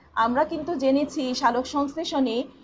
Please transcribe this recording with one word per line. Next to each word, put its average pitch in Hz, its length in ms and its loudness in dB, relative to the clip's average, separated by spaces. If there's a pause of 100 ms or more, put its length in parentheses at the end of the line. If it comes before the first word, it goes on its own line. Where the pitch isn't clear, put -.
(140)
আমরা 240 300 2
কিন্তু 320 300 -4
জেনেছি 269 600 0
সালোক 254 320 0
সংশ্লেষণে 277 760 -2 (200)